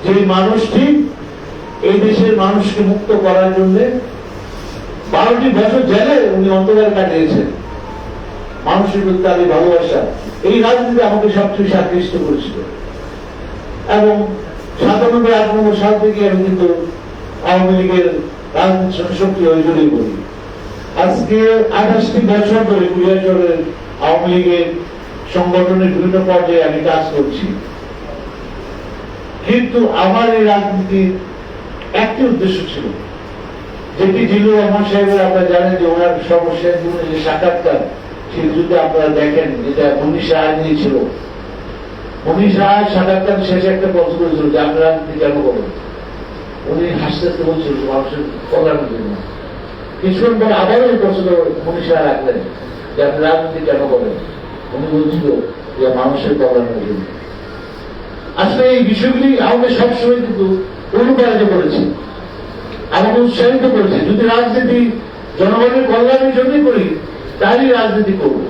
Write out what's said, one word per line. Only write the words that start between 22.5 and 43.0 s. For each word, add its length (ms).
ধরে 100
কুলিয়ারচরের 760
আওয়ামী 320
লীগের 320
সংগঠনের 540
বিভিন্ন 380
পর্যায়ে 380
আমি 200
কাজ 200
করছি, 300
কিন্তু 420
আমার 400
এই 160
রাজনীতির 680
একটি 300
উদ্দেশ্য 320
ছিল, 300
যেটি 300
জিল্লুর 300
রহমান 340
সাহেবের, 300
আপনারা 240
জানেন 300
যে 100
ওনার 340
সর্বশেষ 520
জীবনে 360
যে 60
সাক্ষাৎকার, 560
সেই 140
যদি 300
আপনারা 280
দেখেন, 560
যেটা 320
মুন্নি 260
শাহ 400
নিয়েছিল, 340
মুন্নি 260
শাহ 420
সাক্ষাৎকার 520